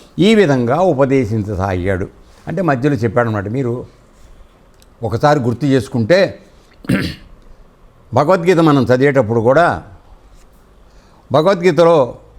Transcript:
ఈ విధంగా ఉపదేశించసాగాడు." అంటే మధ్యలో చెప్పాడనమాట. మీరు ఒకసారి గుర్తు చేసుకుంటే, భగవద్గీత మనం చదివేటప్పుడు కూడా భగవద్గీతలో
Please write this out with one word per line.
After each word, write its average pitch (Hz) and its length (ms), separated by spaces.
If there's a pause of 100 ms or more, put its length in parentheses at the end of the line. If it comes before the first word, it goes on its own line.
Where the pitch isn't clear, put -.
(180)
ఈ 202 160
విధంగా 139 420
ఉపదేశించసాగాడు." 104 1300 (400)
అంటే 180 140
మధ్యలో 143 320
చెప్పాడనమాట. 110 540
మీరు 123 380 (1160)
ఒకసారి 135 380
గుర్తు 120 260
చేసుకుంటే, 131 720 (1800)
భగవద్గీత 165 440
మనం 147 240
చదివేటప్పుడు 123 580
కూడా 127 420 (1500)
భగవద్గీతలో 165 840 (240)